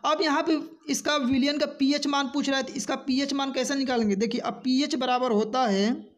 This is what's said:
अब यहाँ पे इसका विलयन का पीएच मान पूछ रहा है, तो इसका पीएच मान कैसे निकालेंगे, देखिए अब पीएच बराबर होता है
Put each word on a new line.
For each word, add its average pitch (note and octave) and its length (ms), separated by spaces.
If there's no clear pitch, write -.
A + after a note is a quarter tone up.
अब D4+ 180
यहाँ D#4 200
पे D#4 160
इसका D4 280
विलयन C4+ 400
का D4 80
पीएच C#4+ 300
मान C#4 200
पूछ C#4+ 200
रहा C4+ 100
है, C4+ 60
तो C4+ 100
इसका C#4 280
पीएच C#4 320
मान C#4 180
कैसे C4+ 220
निकालेंगे, A#3+ 420
देखिए A3+ 260
अब - 220
पीएच C#4 320
बराबर B3 360
होता A3 340
है G#3 520